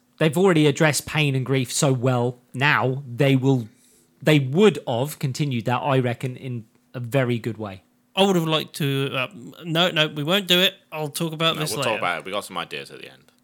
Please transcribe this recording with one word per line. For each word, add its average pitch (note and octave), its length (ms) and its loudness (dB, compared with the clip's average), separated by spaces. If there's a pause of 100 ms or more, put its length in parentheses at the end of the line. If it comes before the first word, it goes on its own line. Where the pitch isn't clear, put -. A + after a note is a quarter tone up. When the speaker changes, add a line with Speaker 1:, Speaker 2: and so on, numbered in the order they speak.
(180)
Speaker 1:
They've D#3 180 2
already F3 300 6
addressed D3 400 2
pain D3 300 0
and C3 100 -2
grief C3+ 260 -2
so C#3+ 200 2
well. B2 480 0 (120)
Now C3 540 0
they C3+ 300 2
will, B2+ 320 2 (520)
they D#3 200 4
would D3 480 4
have C3+ 320 -4
continued B2+ 460 -4
that, B2 120 0
I C3 220 2
reckon, B2 360 -4
in B2 280 -10 (300)
a C3 60 -8
very A#2+ 380 0
good G#2+ 200 -8
way. G2 240 -12 (340)
Speaker 2:
I F#3+ 80 4
would G3 100 4
have E3 140 2
liked D#3 280 -2
to. C#3 380 -2
Uh, B2+ 140 -4 (360)
no, E3+ 280 0
no, D#3 160 2
we D3+ 160 -6
won't F3+ 240 0
do F3+ 100 4
it. F#3 160 2 (160)
I'll D#3 180 -6
talk D#3+ 240 -6
about D#3+ 220 0
Speaker 3:
No, D3+ 60 -6
Speaker 2:
this D3+ 100 -4
Speaker 3:
we'll - 100 -4
Speaker 2:
later. B2 100 0
Speaker 3:
talk G#2+ 80 -2
about F2+ 220 -2
it. - 40 -18
We F#2 80 -10
got G2+ 120 -4
some F#2 140 -10
ideas D2+ 320 -8
at C2+ 100 -18
the C3+ 120 -18
end. - 100 -20 (220)